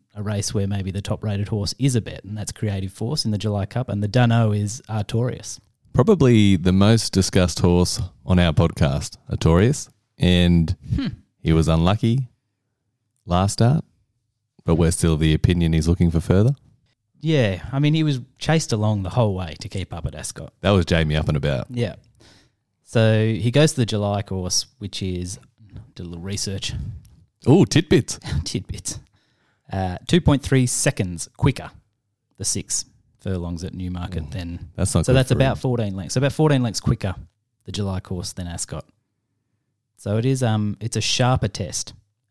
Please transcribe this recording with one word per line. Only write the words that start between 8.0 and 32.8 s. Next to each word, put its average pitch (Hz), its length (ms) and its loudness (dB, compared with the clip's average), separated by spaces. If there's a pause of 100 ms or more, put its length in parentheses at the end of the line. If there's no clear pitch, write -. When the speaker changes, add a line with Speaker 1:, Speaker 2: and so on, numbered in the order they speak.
Speaker 2:
on 92 120 4
our 87 140 4
podcast, 76 640 0 (140)
Artorias, 87 580 2 (300)
and 87 580 4 (180)
Speaker 1:
Hmm. 269 120 -2 (340)
Speaker 2:
he 80 140 2
was 80 140 2
unlucky 104 600 0 (960)
last 92 300 0
start, 131 300 2 (800)
but 85 100 2
we're 80 160 4
still 82 240 2
of 73 60 -2
the 78 120 4
opinion 82 400 2
he's 80 160 2
looking 87 220 4
for 82 100 0
further. 104 340 2 (680)
Speaker 1:
Yeah, 123 500 0
I 135 60 -2
mean, 147 160 2
he 160 80 2
was 147 180 0 (180)
chased - 340 0
along 107 300 0
the 92 80 -6
whole 107 240 2
way 87 260 -8
to - 100 -14
keep 92 240 -8
up 82 120 -8
at 71 80 -8
Ascot. - 460 -14
Speaker 2:
That 90 120 2
was 92 120 4
Jamie 80 320 2
up 78 120 0
and 78 80 0
about. 69 340 -2
Speaker 1:
Yeah. 120 240 -6 (920)
So 110 480 2
he 110 180 -2
goes 147 220 4
to - 80 -2
the 117 60 2
July 104 360 -2
course, 92 440 -4 (120)
which 101 240 -10
is, 90 360 -6 (560)
did 95 100 -14
a 85 40 -12
little 85 140 -12
research. 98 500 -6 (760)
Speaker 2:
Ooh, 160 160 8
tidbits. - 540 2 (140)
Speaker 1:
<laughs> 82 120 -4
Tidbits. - 540 -10 (760)
Uh, 92 260 -4 (100)
two 175 120 2
point 143 220 2
three 131 240 2
seconds - 720 -4
quicker, - 340 0 (680)
the - 60 -10
six - 400 -6 (340)